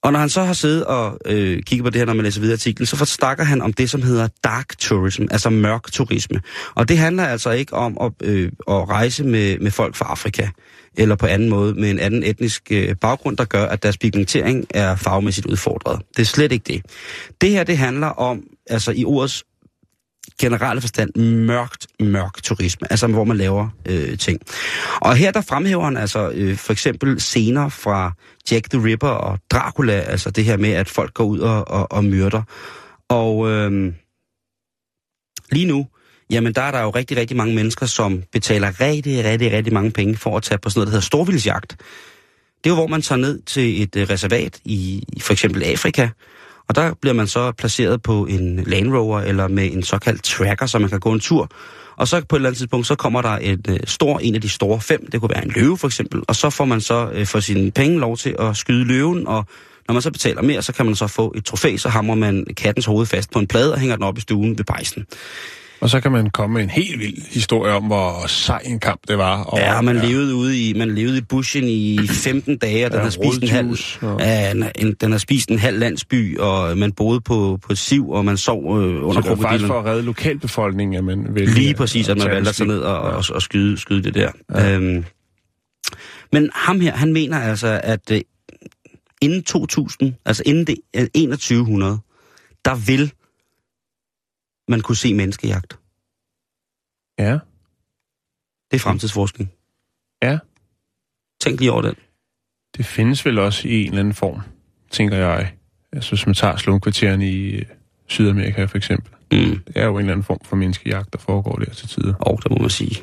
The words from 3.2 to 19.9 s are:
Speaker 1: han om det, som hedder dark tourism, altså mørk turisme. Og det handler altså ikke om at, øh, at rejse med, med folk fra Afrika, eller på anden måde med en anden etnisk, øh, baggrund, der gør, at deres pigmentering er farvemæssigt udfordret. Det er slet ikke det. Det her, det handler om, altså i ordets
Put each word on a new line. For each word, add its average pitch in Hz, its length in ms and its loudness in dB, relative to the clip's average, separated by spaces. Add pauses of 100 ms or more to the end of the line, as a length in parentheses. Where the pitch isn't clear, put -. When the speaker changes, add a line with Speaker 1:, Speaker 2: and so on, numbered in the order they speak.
Speaker 1:
han 143 180 2
om 107 100 -2
det, 127 180 0
som 135 120 -2
hedder 120 260 2 (160)
dark 120 340 -4
tourism, 95 520 0
altså - 200 0
mørk 110 320 2 (100)
turisme. - 480 -2 (340)
Og 117 140 2
det 165 100 6
handler 170 280 2
altså 120 240 -2
ikke 127 220 -2
om 120 280 -2
at, 117 120 -2 (100)
øh, 95 300 0 (160)
at 95 200 2
rejse 120 360 0
med, 107 340 2
med 101 120 0
folk - 260 -2
fra - 100 -2
Afrika, 101 420 -4 (500)
eller 107 180 4
på - 100 0
anden 101 220 2
måde 104 260 2
med 104 160 0
en - 80 0
anden 104 240 0
etnisk, 107 480 -2
øh, 98 300 0
baggrund, 117 360 0
der 127 80 0
gør, 104 220 0
at - 160 -4
deres 104 160 0
pigmentering 104 720 0
er 95 260 0
farvemæssigt 95 500 0
udfordret. - 560 -2 (140)
Det 117 60 2
er 110 40 4
slet 143 260 2
ikke 117 200 -4
det. 92 100 -4 (580)
Det 185 100 4
her, 196 140 2
det 170 140 0
handler 131 280 0
om, 123 360 -4 (240)
altså 113 260 -2
i 120 120 0
ordets 135 400 0 (960)